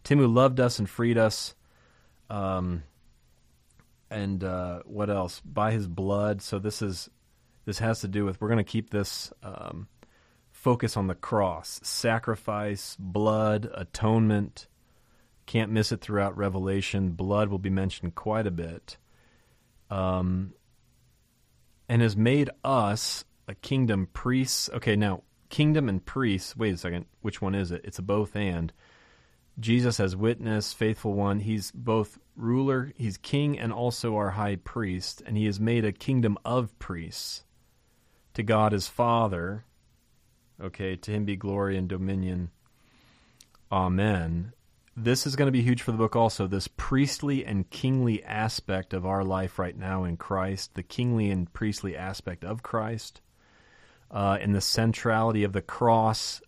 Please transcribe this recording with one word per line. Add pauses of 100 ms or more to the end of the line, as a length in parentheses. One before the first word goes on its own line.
Tim,
who
loved
us
and
freed
us, (760)
um, (1300)
and,
uh,
what
else?
By
his
blood.
So
this
is, (560)
this
has
to
do
with,
we're
gonna
keep
this, (120)
um, (640)
focus
on
the
cross.
Sacrifice,
blood,
atonement. (800)
Can't
miss
it
throughout
Revelation.
Blood
will
be
mentioned
quite
a
bit. (920)
Um, (1300)
and
has
made (140)
us (240)
a
kingdom
priests.
Okay,
now, (260)
kingdom
and
priests,
wait
a
second, (160)
which
one
is
it?
It's
a
both
and. (880)
Jesus
as
witness,
faithful
one.
He's
both (160)
ruler,
he's
king,
and
also
our
high
priest.
And
he
has
made
a
kingdom
of
priests (920)
to
God
as
Father. (960)
Okay,
to
him
be
glory
and
dominion. (1200)
Amen. (420)
This
is
gonna
be
huge
for
the
book
also,
this
priestly
and
kingly
aspect
of
our
life
right
now
in
Christ,
the
kingly
and
priestly
aspect
of
Christ, (920)
uh,
and
the
centrality
of
the
cross